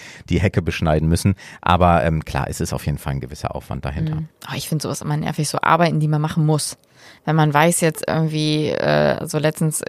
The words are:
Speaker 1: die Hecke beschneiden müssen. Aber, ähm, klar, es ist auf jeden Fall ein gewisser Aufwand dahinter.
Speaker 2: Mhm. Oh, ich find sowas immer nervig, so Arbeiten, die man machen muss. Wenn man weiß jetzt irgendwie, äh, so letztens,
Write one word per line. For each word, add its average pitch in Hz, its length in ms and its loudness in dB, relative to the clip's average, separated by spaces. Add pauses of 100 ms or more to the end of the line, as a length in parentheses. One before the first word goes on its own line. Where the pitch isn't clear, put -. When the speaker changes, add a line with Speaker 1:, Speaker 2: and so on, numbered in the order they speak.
(300)
Speaker 1:
die 85 100 2
Hecke 95 220 2
beschneiden 80 460 0
müssen. 87 260 4 (260)
Aber, 85 440 4
ähm, 80 200 0
klar, - 240 -4
es - 120 -6
ist - 120 -4
auf 69 140 -6
jeden 73 120 0
Fall 71 160 -6
ein 67 60 -4
gewisser - 340 -8
Aufwand - 300 -8
dahinter. 156 320 -4
Speaker 2:
Mhm. 156 120 -8 (220)
Oh, 139 60 -8
ich - 120 -8
find 156 120 -2
sowas - 220 -6
immer 151 160 -4
nervig, 160 300 -4
so - 120 -6
Arbeiten, 160 400 2
die 151 80 2
man 151 140 0
machen 156 240 0
muss. 151 320 0 (460)
Wenn 156 100 0
man 151 180 4
weiß 160 280 4
jetzt 165 260 0
irgendwie, 151 640 0
äh, 147 580 0
so 160 120 -4
letztens, 156 500 0